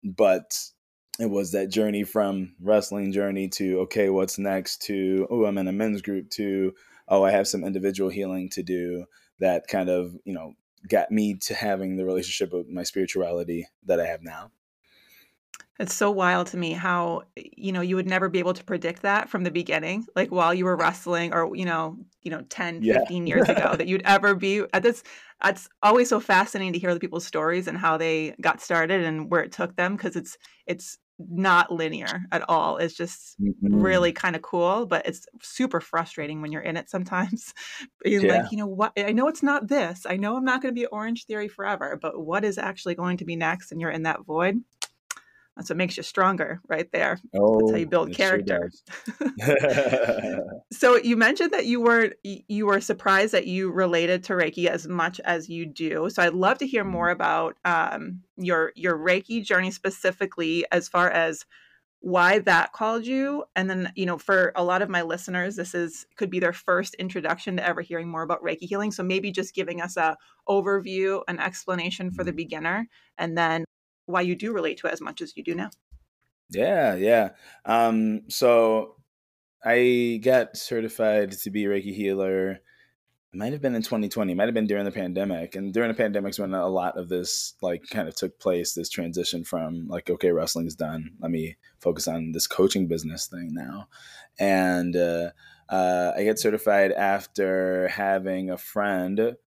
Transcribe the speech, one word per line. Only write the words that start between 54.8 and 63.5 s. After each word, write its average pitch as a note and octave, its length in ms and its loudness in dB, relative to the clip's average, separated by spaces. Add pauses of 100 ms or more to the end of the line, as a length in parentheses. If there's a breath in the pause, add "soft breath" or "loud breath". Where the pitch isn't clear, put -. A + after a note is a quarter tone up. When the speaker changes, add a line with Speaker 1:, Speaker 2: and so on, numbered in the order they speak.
Speaker 2:
much F3 340 -2
as E3+ 280 -2
you E3 160 -8
do. D#3 440 -4
So F#3+ 140 0
I'd E3+ 100 2
love F#3+ 260 2
to C#4 80 -4
hear A3+ 180 -2
Speaker 1:
Mm-hmm. F#3+ 80 -4
Speaker 2:
more E3+ 160 0
about, E3 560 0
um, F3 580 -2 (140)
your, E3+ 380 2
your E3 220 0
Reiki F#3 460 0
journey F#3 280 0
specifically F3+ 1000 -2
as F3 160 0
far F3+ 220 2
as E3 360 0 (560 soft breath)
why F3+ 380 4
that F#3 340 4
called A3 340 -2
you. C#4 380 -2 (100)